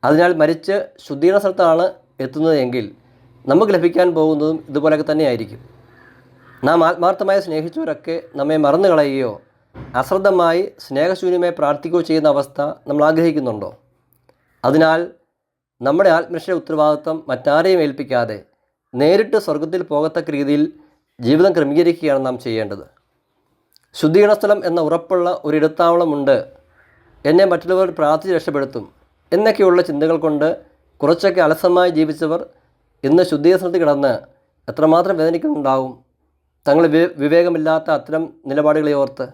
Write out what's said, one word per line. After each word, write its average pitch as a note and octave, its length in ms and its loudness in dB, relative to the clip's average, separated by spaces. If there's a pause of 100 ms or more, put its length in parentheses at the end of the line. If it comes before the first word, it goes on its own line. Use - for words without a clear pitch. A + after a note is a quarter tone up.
അതിനാൽ D#3+ 320 2
മരിച്ച് D#3+ 420 0 (220)
ശുദ്ധീകരണ E3 400 0
സ്ഥലത്താണ് F#3 460 2 (360)
എത്തുന്നത് D3+ 360 -2
എങ്കിൽ B2 300 -4 (580)
നമുക്ക് G3 280 2
ലഭിക്കാൻ F3 420 2
പോകുന്നതും D#3 420 0 (120)
ഇതുപോലെയൊക്കെ D3+ 440 -2
തന്നെയായിരിക്കും. A#2 480 -2 (1040)
നാം D#3+ 200 2
ആത്മാർത്ഥമായി F#3+ 560 0
സ്നേഹിച്ചവരൊക്കെ E3 760 -8 (200)
നമ്മെ D3 200 -2
മറന്നു D#3 320 2
കളയുകയോ C3+ 440 0 (600)
അശ്രദ്ധമായി F3+ 680 0 (160)
സ്നേഹശൂന്യമായി F3+ 800 -2
പ്രാർത്ഥിക്കുകയോ D#3 440 -2
ചെയ്യുന്ന D#3+ 260 0
അവസ്ഥ C#3 320 -2
നമ്മൾ D3 440 -2
ആഗ്രഹിക്കുന്നുണ്ടോ? D3+ 680 0 (960)
അതിനാൽ D#3+ 360 2 (800)
നമ്മുടെ D#3+ 300 2
ആത്മരക്ഷയുടെ E3 500 -2
ഉത്തരവാദിത്വം D3+ 560 -2 (120)
മറ്റാരെയും D#3 520 0
ഏൽപ്പിക്കാതെ B2+ 580 -4 (560)
നേരിട്ട് G3 440 2
സ്വർഗത്തിൽ D#3+ 440 -4
പോകത്തക്ക D#3 480 -4
രീതിയിൽ C#3+ 320 0 (560)
ജീവിതം D#3 340 2
ക്രമീകരിക്കുകയാണ് D#3 720 0
നാം B2+ 140 -4
ചെയ്യേണ്ടത്. G#2+ 460 -8 (1120)
ശുദ്ധീകരണ G3 380 4
സ്ഥലം G3+ 340 0
എന്ന E3+ 140 -2
ഉറപ്പുള്ള E3+ 480 -2 (160)
ഒരിടത്താവളമുണ്ട്, D#3 920 0 (880)
എന്നെ E3 200 4
മറ്റുള്ളവർ F#3 460 0
പ്രാർത്ഥിച്ച് D#3 460 -2
രക്ഷപ്പെടുത്തും C#3 480 -6 (480)
എന്നൊക്കെയുള്ള F#3+ 500 2
ചിന്തകൾ D#3+ 340 -2
കൊണ്ട് D3+ 320 0 (520)
കുറച്ചൊക്കെ F3 400 0
അലസമായി F3+ 500 2
ജീവിച്ചവർ D#3 500 -2 (640)
ഇന്ന് D#3 180 4
ശുദ്ധീകരണ F3 360 2
സ്ഥലത്ത് F3+ 200 -4
കിടന്ന് C#3+ 340 2 (560)
എത്രമാത്രം E3+ 480 2
വേദനിക്കുന്നുണ്ടാവും D3 760 -2 (720)
തങ്ങൾ D3+ 200 4
വി-, E3 300 2
വിവേകമില്ലാത്ത D#3+ 760 0
അത്തരം D#3 320 -2 (240)
നിലപാടുകളെ D3+ 460 0
ഓർത്ത്. C#3 420 -4